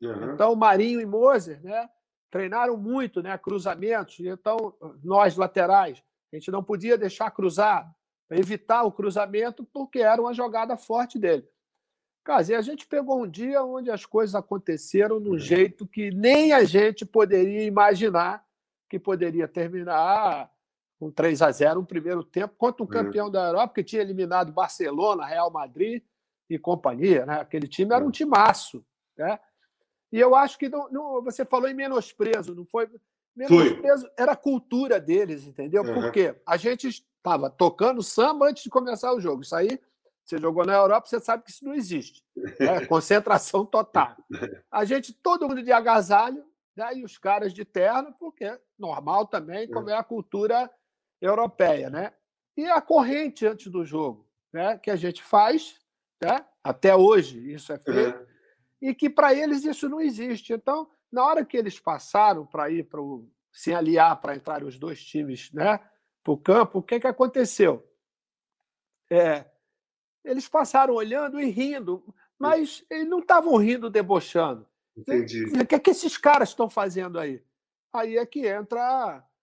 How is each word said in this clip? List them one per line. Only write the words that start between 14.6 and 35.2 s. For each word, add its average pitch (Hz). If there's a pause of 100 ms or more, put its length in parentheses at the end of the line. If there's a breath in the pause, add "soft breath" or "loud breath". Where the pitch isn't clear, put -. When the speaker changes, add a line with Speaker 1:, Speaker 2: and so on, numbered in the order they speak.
Speaker 2:
de 208
um 196
Speaker 1:
Uhum. 170
Speaker 2:
jeito 185
que 208
nem 269
a 254
gente 208
poderia 202
imaginar 202 (420)
que 190
poderia 170
terminar 175 (500)
com 156
três 156
a 151
zero 151
um 185
primeiro 170
tempo -
contra 240
um 202
Speaker 1:
Uhum. 208
Speaker 2:
campeão 208
da 190
Europa, 196
que 202
tinha 220
eliminado 180
Barcelona, 170
Real 165
Madrid 165 (460)
e 160
companhia, 156
né? 151
Aquele 147
time 202
era 254
um 294
Speaker 1:
Uhum. 262
Speaker 2:
timaço, 302 (360)
né? 180 (760)
E 220
eu 254
acho 269
que 277
não, 285
não, 269
você 254
falou 254
em 269
menosprezo, 220
não 175
foi? 226
Speaker 1:
Foi. 226 (340)
Speaker 2:
Menosprezo 262
era 262
a 277
cultura 254
deles, 160